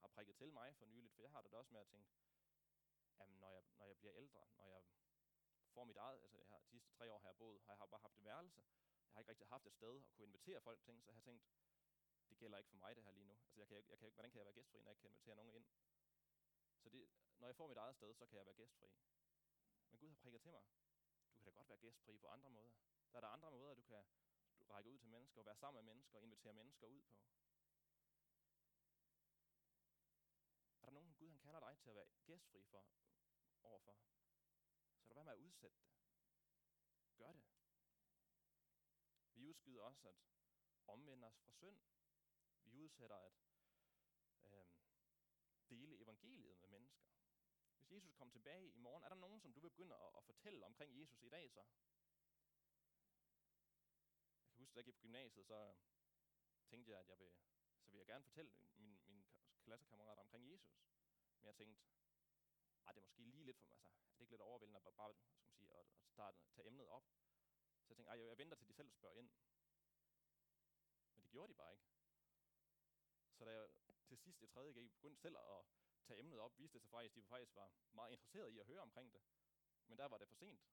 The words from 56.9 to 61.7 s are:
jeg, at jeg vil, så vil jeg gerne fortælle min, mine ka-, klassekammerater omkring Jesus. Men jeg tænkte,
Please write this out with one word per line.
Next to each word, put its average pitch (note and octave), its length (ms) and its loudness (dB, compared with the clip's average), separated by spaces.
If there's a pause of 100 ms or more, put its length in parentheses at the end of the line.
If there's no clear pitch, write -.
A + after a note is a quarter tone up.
jeg, G2 100 4
at F#2 80 -4
jeg F#2 100 -4
vil, F#2 140 -4 (520)
så - 60 -12
vil G2+ 80 -4
jeg F#2+ 80 -2
gerne B2+ 180 4
fortælle D3 280 -2 (240)
min, G#2 300 -6
mine G2+ 180 -8
ka-, - 160 -14 (240)
klassekammerater G#2+ 580 -2
omkring A#2+ 280 -4
Jesus. - 340 -10 (560)
Men G#2+ 60 -8
jeg G#2 80 -2
tænkte, G#2+ 280 -4 (1040)